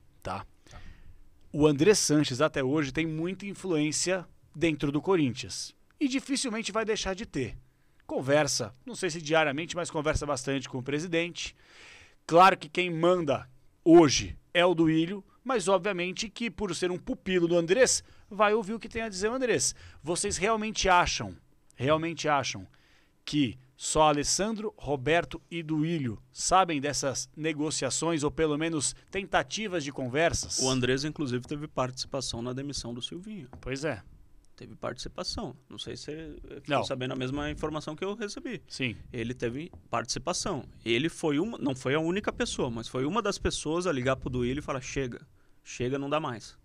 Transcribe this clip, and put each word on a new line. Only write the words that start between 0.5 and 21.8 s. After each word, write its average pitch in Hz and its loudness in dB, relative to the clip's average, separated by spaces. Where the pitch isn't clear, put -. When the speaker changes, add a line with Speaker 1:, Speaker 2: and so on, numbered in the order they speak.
Speaker 2:
Tá. - -20
Speaker 1:
O 151 6
André 156 6
Sanches, 143 2
até 147 2
hoje, 139 0
tem 160 0
muita 180 -6
influência 175 0
dentro 151 0
do 143 0
Corinthians. 139 0
E 285 2
dificilmente 247 -2
vai 220 0
deixar 196 -2
de 190 -8
ter. 123 -4
Conversa, 143 0
não 240 -14
sei 185 -2
se 165 -6
diariamente, 156 0
mas 170 -4
conversa 151 0
bastante 139 -4
com 131 -8
o 123 -6
presidente. 165 -4
Claro 180 8
que 151 -14
quem 180 0
manda 165 2
hoje 127 10
é 175 6
o 180 4
Duílio, 165 2
mas 226 0
obviamente 185 0
que 233 -6
por 180 -4
ser 180 -2
um 180 -4
pupilo 185 0
do 170 4
Andrés, 185 4
vai 208 4
ouvir 220 0
o 220 -8
que 220 -14
tem 226 -6
a 226 -6
dizer 202 -2
o 240 -2
Andrés. 233 2
Vocês 180 -2
realmente 214 0
acham, 143 4
realmente 156 0